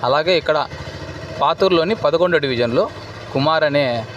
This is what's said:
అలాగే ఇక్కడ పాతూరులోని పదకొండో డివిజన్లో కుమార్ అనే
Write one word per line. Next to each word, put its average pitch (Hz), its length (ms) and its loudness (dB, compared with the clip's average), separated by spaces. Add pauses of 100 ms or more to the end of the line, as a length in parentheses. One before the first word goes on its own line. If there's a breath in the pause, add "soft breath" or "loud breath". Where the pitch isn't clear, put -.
అలాగే 156 340 2
ఇక్కడ 151 300 0 (720)
పాతూరులోని 170 540 2
పదకొండో 165 420 2
డివిజన్లో 127 520 2 (440)
కుమార్ 151 300 2
అనే 139 420 2 (120)